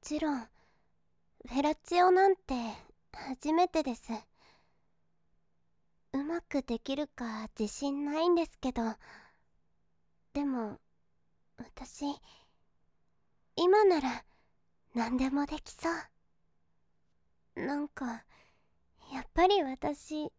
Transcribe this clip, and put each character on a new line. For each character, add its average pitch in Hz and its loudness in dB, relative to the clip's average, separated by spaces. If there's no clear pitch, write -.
ち 302 -4
ろ 302 0
ん、 254 -4
フ 226 -14
ェ 277 4
ラ 302 2
チ 349 2
オ 370 8
な 370 8
ん 381 6
て - -8
初 269 -6
め 349 6
て 320 0
で 254 -2
す。 - -12
う 277 -2
ま 339 -6
く - -4
で 226 -6
き 269 -6
る 294 -4
か 220 -10
自 208 -4
信 285 -4
な 294 -4
い 339 2
ん 349 4
で 339 2
す - -16
け 254 -4
ど、 233 -4
で 285 -4
も、 240 -4
私、 - -12
今 392 6
な 349 6
ら 247 -4
何 233 -2
で 269 2
も 285 0
で 302 -6
き - -12
そ - -4
う。 - -6
な 277 -4
ん 294 -6
か、 - -10
や 262 -8
っ - -14
ぱ 339 6
り 403 6
私 294 -6